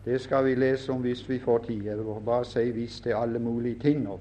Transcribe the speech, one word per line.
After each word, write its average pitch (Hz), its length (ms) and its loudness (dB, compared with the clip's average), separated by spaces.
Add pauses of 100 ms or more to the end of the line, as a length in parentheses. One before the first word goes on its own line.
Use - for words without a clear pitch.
Det 127 160 0
skal 135 240 2
vi 131 100 4
lese 131 380 2
om 127 120 -2
hvis 123 240 -2
vi 131 100 -2
får 120 200 2
tid. 113 260 -4
Jeg 107 140 -4
vil 107 280 -6
bare 120 180 2
si 120 260 0
«hvis» 117 300 -6
til 120 100 -2
alle 117 280 0
mulige 117 440 -2
ting 147 200 4
nå, 98 180 -4